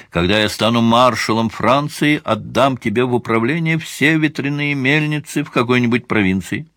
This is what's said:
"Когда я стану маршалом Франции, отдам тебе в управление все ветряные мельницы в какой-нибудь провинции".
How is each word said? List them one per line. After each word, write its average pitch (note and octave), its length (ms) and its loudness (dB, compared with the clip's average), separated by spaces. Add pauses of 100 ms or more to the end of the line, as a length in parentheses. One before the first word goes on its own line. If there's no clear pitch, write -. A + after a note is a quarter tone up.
"Когда F2+ 300 0
я G#2+ 100 2
стану A2+ 320 0
маршалом A2+ 680 2
Франции, D3 720 0
отдам A#2 540 0
тебе A#2 280 0
в B2 80 -2
управление B2+ 640 -2
все D#3+ 400 0
ветряные D3 580 -2
мельницы D3+ 680 -2
в - 80 -10
какой-нибудь B2 560 2
провинции". G#2 680 -2